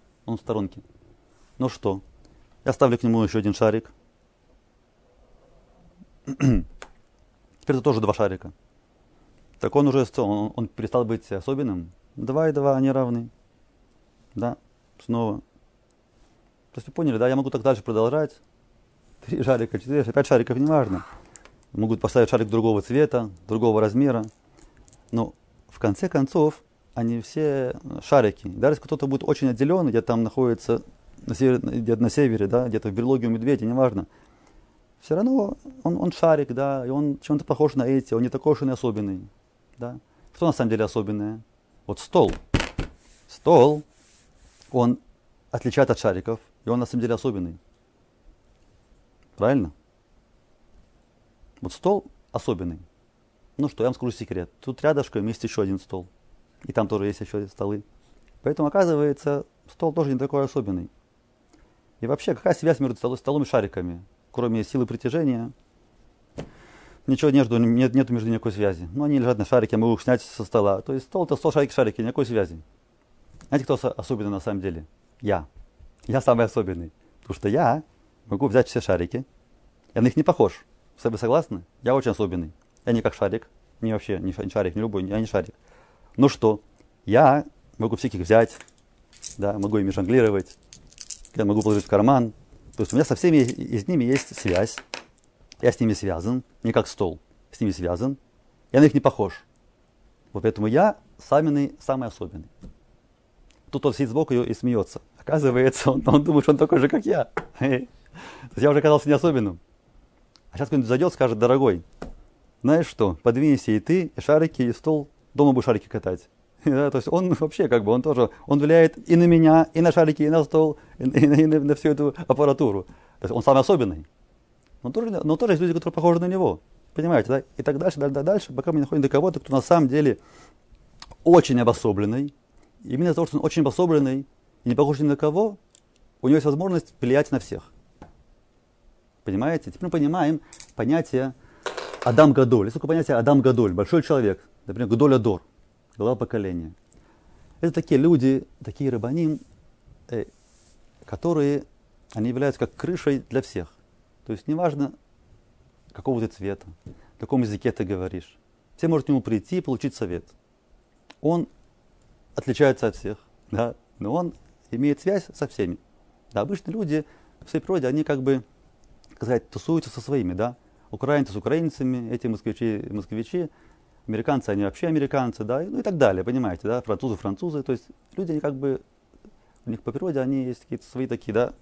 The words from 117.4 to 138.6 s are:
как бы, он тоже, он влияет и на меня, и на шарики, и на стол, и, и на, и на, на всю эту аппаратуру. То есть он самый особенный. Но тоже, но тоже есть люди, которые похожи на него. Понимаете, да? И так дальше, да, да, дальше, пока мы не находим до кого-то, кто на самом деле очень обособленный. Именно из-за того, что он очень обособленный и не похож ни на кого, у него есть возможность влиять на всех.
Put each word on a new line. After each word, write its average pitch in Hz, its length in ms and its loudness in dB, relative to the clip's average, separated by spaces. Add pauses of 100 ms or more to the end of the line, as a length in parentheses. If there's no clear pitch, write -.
как 117 160 2
бы, 107 80 2
он 123 100 2
тоже, 127 280 2 (160)
он 143 120 2
влияет 160 500 4
и 170 80 6
на 175 80 8
меня, 160 500 8
и 160 60 0
на 170 120 4
шарики, 156 300 4
и 151 60 2
на 160 160 4
стол, 156 340 2 (200)
и, 123 60 -4
и 131 220 4
на, 143 80 6
и 156 120 6
на, 156 140 4
на 143 140 2
всю 151 160 0
эту 143 240 0 (120)
аппаратуру. 131 580 2 (360)
То - 40 -8
есть - 80 -4
он 117 100 -2
самый 135 180 6
особенный. 123 460 2 (760)
Но 123 80 -8
тоже, 220 340 -4
но 202 120 0
тоже 233 160 2
есть 160 100 0
люди, 170 120 2
которые 170 200 -6
похожи 170 260 2
на 180 80 -2
него. 180 320 0 (340)
Понимаете, 151 340 0
да? 131 140 0 (140)
И 135 60 -8
так 143 160 -2
дальше, 165 220 -2
да, 143 80 0
да, 139 140 -4
дальше, 185 300 -2
пока 147 200 -4
мы 151 40 0
не 143 60 2
находим 143 200 -2
до 135 60 4
кого-то, 165 320 0
кто - 120 -12
на 135 80 2
самом 160 280 4
деле 135 300 2 (1080)
очень 160 360 6
обособленный. 117 720 0 (500)
Именно 139 220 -2
из-за 165 80 2
того, 170 120 0
что 147 120 -4
он - 60 -4
очень 160 180 0
обособленный 139 640 0 (380)
и 123 40 -4
не 120 60 2
похож 143 260 2
ни 151 40 0
на 143 120 2
кого, 180 420 0 (640)
у 127 80 0
него 147 80 6
есть 147 100 2
возможность 165 540 -2
влиять 135 300 2
на 135 80 0
всех. - 340 -12 (1500)